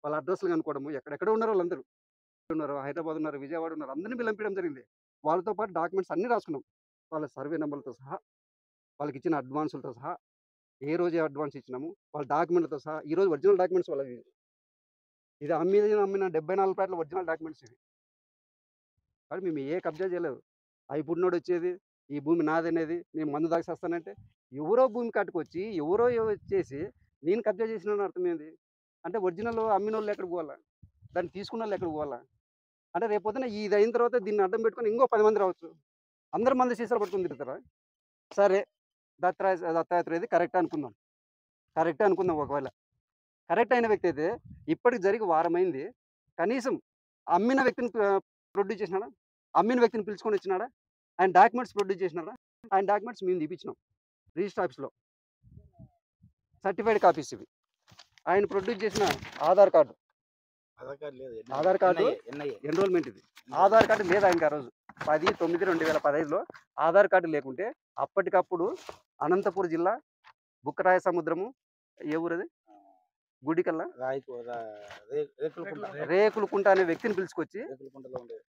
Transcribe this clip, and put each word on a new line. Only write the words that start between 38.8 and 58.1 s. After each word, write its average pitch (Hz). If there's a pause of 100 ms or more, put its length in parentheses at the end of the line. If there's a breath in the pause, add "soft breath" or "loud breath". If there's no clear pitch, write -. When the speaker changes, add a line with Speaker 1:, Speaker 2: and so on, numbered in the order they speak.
Speaker 1:
దత్తాత్రేయ, 180
దత్తాత్రేయది 170
కరెక్ట్ 175
అనుకుందాం, 156 (840)
కరెక్ట్ 160
అనుకుందాం. 185
ఒకవేళ 139 (840)
కరెక్ట్ 214
అయిన 240
వ్యక్తి 196
అయితే 160 (300)
ఇప్పటికి 214
జరిగి 214
వారమైంది, 170 (460)
కనీసం 220 (480)
అమ్మిన 233
వ్యక్తిని, 240
ఆ, 196 (360)
ప్రొడ్యూస్ 202
చేసినాడా? 190 (460)
అమ్మిన 220
వ్యక్తిని 226
పిలుచుకొని 208
వచ్చినాడా? 190 (560)
ఆయన 190
డాక్యుమెంట్స్ 226
ప్రొడ్యూస్ 196
చేసినాడా? 175 (360)
ఆయన 196
డాక్యుమెంట్స్ 208
మేము 185
తీపిచ్చినాం 156 (600)
రిజిస్టర్ 196
ఆఫీస్లో, 135 (1700)
సర్టిఫైడ్ 214
కాపీస్ 160
ఇవి. 101 (840)